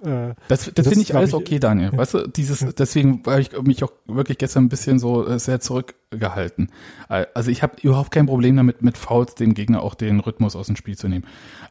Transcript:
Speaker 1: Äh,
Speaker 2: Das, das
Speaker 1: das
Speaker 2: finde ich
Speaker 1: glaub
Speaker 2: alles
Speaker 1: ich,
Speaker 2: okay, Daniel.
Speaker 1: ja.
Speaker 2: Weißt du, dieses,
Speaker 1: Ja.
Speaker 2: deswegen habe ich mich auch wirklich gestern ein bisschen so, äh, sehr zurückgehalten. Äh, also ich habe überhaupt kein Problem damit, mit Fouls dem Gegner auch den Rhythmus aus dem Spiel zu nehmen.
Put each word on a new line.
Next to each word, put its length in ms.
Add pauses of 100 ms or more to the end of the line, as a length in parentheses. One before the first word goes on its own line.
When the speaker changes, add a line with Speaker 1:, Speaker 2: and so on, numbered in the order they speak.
Speaker 1:
Äh, 320 (140)
Speaker 2:
Das, 180
das 80
Speaker 1:
das 140
Speaker 2:
finde 140
ich 60
Speaker 1:
glaub 120
Speaker 2:
alles 120
Speaker 1:
ich, 40
Speaker 2:
okay, 240
Daniel. 320
Speaker 1:
ja. 60
Speaker 2:
Weißt 180
du, 120
dieses, 340
Speaker 1:
Ja. 100
Speaker 2:
deswegen 560
habe 140
ich 100 (100)
mich 220
auch 80 (160)
wirklich 320
gestern 260
ein 40
bisschen 280
so, 300
äh, 120
sehr 200
zurückgehalten. 1120 (380)
Äh, 160 (100)
also 160
ich 100
habe 200
überhaupt 300
kein 140
Problem 300
damit, 260
mit 160
Fouls 380
dem 180
Gegner 300
auch 100
den 280
Rhythmus 340
aus 120
dem 80
Spiel 220
zu 100
nehmen. 180 (460)